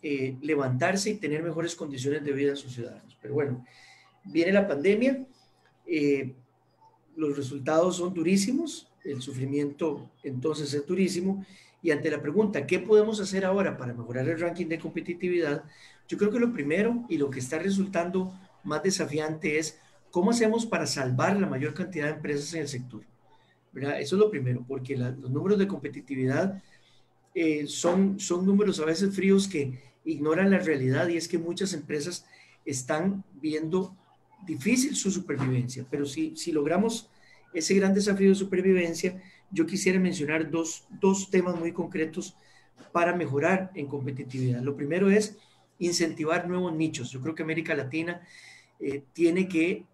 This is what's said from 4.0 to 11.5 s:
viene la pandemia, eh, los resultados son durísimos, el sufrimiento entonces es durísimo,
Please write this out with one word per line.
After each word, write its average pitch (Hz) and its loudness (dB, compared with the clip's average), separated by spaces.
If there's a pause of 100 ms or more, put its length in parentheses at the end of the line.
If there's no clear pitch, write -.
viene 170 2
la 202 4
pandemia, 214 2 (640)
eh, 143 0 (800)
los 147 -2
resultados 156 0
son 180 -2
durísimos, 196 0 (140)
el 131 -6
sufrimiento 143 -4 (140)
entonces 143 -4
es 143 -2
durísimo, 185 0 (340)